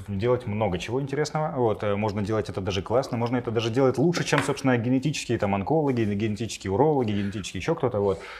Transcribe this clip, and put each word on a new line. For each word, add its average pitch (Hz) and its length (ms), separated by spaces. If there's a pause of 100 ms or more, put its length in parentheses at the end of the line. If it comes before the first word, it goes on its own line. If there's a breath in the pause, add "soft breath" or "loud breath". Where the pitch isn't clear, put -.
делать 120 380
много 104 320
чего 123 240
интересного. 147 560
Вот, 110 260
э, 101 120
можно 104 260
делать 104 260
это 101 140
даже 95 220
классно, 123 340
можно 120 200
это 120 120
даже 113 220
делать 127 260
лучше, 170 260
чем, - 200
собственно, 131 340
генетические 127 600
там 101 160
онкологи 131 460
или 104 120
генетические 104 580
урологи, 127 400
генетический 101 480
ещё 156 140
кто-то, 117 280
вот. 98 180 (200 loud breath)